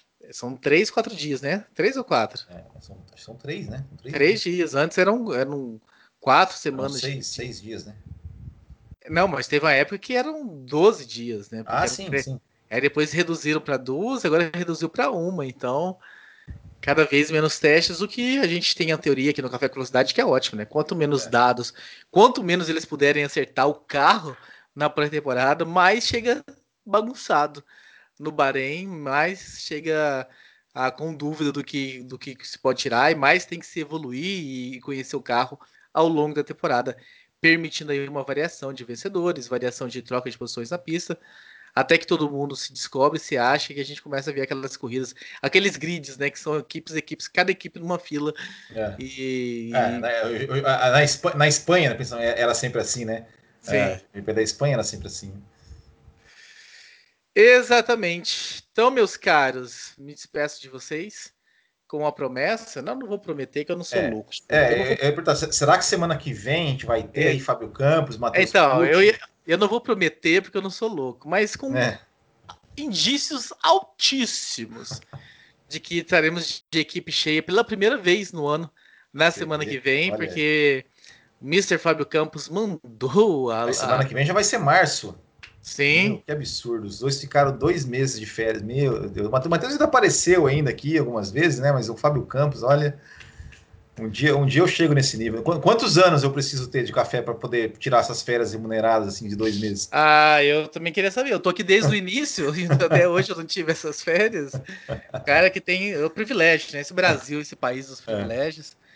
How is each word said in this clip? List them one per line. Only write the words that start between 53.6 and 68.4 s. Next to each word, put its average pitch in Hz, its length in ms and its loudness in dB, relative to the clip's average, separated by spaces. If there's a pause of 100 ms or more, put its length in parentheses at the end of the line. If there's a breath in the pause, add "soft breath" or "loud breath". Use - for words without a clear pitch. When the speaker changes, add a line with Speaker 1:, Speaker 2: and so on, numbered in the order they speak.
Speaker 1:
Sim. - 160 -2
Speaker 2:
É, 95 240 0 (140)
o 101 40 -12
G 98 40 -12
P 104 120 -4
da 110 80 2
Espanha 139 320 0
era 110 100 -2
sempre 90 220 -8
assim. 98 260 -14 (2000 loud breath)
Speaker 1:
Exatamente. 233 1300 4 (100)
Então, 240 180 4
meus 240 260 2
caros, 131 800 0
me 143 160 -18
despeço 147 460 -6
de 135 80 -20
vocês 151 640 -12 (560)
com 151 100 -8
uma 147 140 -2
promessa. 147 680 -4
Não, 127 140 -8
não 135 140 -12
vou 202 100 -8
prometer 147 460 -8
que 175 80 -6
eu 175 40 -4
não 175 80 -10
sou - 140 -2
Speaker 2:
É, 170 120 -2
Speaker 1:
louco. 107 200 -10 (180)
Speaker 2:
é, 151 180 4
Speaker 1:
Eu 120 40 4
não 123 140 2
vou - 20 -2
Speaker 2:
é, 131 60 0
é, - 40 0
perguntar, 143 400 2
se-, - 160 -4
será 151 260 4
que - 60 -2
semana 170 320 0
que 139 160 -8
vem 135 360 -2
a - 20 -2
gente 131 160 -6
vai 113 160 0
ter 139 220 -4
Speaker 1:
É. 151 60 6
Speaker 2:
aí 135 100 0
Fábio 120 300 -4
Campos, 139 460 2
Matheus 120 320 2